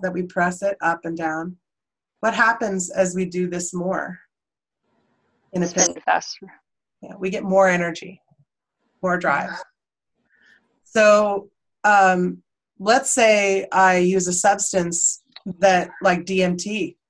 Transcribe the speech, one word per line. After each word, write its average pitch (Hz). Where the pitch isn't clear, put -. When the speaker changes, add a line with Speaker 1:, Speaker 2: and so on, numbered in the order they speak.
Speaker 1:
that 185
we 180
press 180
it 196
up 170
and 165
down? 165
What 220
happens 202
as 180
we 185
do 180
this 175
more? 175
In 180
a 175
Speaker 2:
Spin 175
Speaker 1:
piston. 175
Speaker 2:
faster. -
Speaker 1:
Yeah, -
we 190
get 202
more 190
energy, 175
more 180
drive. 160
Speaker 2:
Yeah. -
Speaker 1:
So, 208
um, 185
let's 220
say 202
I 185
use 180
a 180
substance 185
that, 180
like 175
D 185
M 180
T, 202